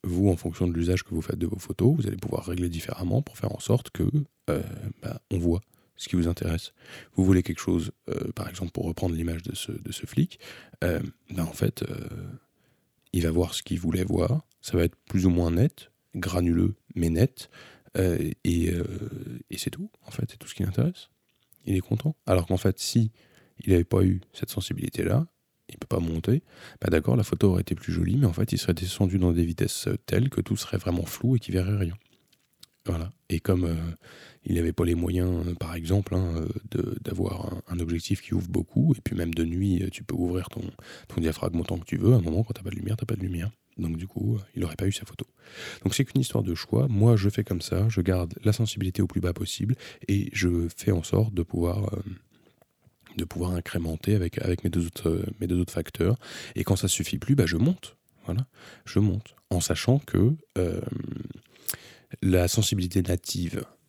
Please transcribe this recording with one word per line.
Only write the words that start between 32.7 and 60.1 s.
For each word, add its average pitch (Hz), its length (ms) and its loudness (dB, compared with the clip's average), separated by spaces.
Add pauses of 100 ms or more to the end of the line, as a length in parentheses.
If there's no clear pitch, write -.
Voilà. 87 260 -4 (160)
Et 80 120 -2
comme, 90 240 2
euh, 82 120 0 (680)
il - 100 0
n'avait 85 180 2
pas 85 120 0
les 85 100 2
moyens, 87 520 0
euh, 87 80 -2
par 82 200 -8
exemple, 90 400 0
hein, 90 220 0
euh, 80 120 -2 (220)
de, - 320 -2
d'avoir 92 500 -4
un, 90 160 -8
un 87 120 -4
objectif 85 400 -2
qui - 140 -6
ouvre 90 140 -2
beaucoup, 123 480 2
et - 40 -14
puis - 160 -4
même 85 180 -2
de 82 100 0
nuit, 90 380 0
euh, 95 80 -2
tu - 140 -14
peux - 100 -6
ouvrir 90 340 -2
ton, - 140 -10 (460)
ton - 120 -4
diaphragme 82 400 0
autant 85 180 -4
que 85 80 -10
tu 87 100 -4
veux, 98 180 6
à - 20 8
un 98 60 6
moment, 85 220 0
quand 107 100 -6
t'as 98 80 -12
pas 101 80 -6
de - 60 -6
lumière, 107 200 -4
t'as 110 100 -6
pas 107 100 -2
de 95 60 -8
lumière. 90 280 -4 (280)
Donc 82 180 -4
du 92 120 -8
coup, 107 280 -2
euh, 101 40 -4 (160)
il 87 80 -2
aurait 80 120 -6
pas 92 120 0
eu 98 40 2
sa - 140 -8
photo. - 180 -12 (600)
Donc 101 100 2
c'est 139 100 2
qu'une 135 160 0
histoire 113 220 0
de 87 120 -2
choix. 127 340 0
Moi, 110 280 6
je 98 140 4
fais 110 140 -2
comme 87 180 -2
ça, 98 260 0
je 110 120 2
garde 90 420 0
la 107 100 4
sensibilité 101 500 0
au 98 40 4
plus - 140 -2
bas 90 120 0
possible, 104 440 -2 (320)
et 101 240 2
je 85 340 2 (100)
fais - 140 0
en 87 140 2
sorte 107 280 2
de 87 100 -2
pouvoir... 87 520 -2
Euh, 98 80 -6 (1120)
de 87 80 -2
pouvoir 87 280 -4
incrémenter 87 600 -2
avec, 90 240 0
avec - 260 0
mes 87 60 2
deux 85 160 0
autres, - 220 -4
euh, 87 160 0 (160)
mes - 60 -2
deux 90 120 2
autres 90 140 0
facteurs. 85 440 0 (400)
Et - 80 -2
quand 98 120 4
ça - 120 -2
suffit - 300 -2
plus, - 160 0
bah, 110 120 4
je 85 100 0
monte. 151 400 0 (280)
Voilà, 104 220 -2 (380)
je - 140 0
monte. 104 360 2 (160)
En 90 100 2
sachant 120 380 2
que, 127 360 4 (240)